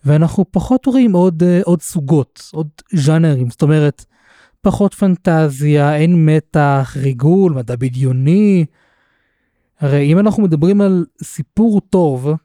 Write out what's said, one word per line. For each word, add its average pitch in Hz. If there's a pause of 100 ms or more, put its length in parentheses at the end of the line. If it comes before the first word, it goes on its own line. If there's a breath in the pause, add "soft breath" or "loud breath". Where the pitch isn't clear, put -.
ואנחנו 160
פחות 254
רואים 247
עוד, 180
אה, 180
עוד 170
סוגות, 143
עוד 156 (260)
ז'אנרים, 151
זאת -
אומרת, 151 (560 soft breath)
פחות 196
פנטזיה, 151
אין 165
מתח, 143
ריגול, 147
מדע 123
בדיוני. 135 (1120)
הרי 143
אם 175
אנחנו 214
מדברים 180
על 185 (180)
סיפור 208
טוב 147 (120)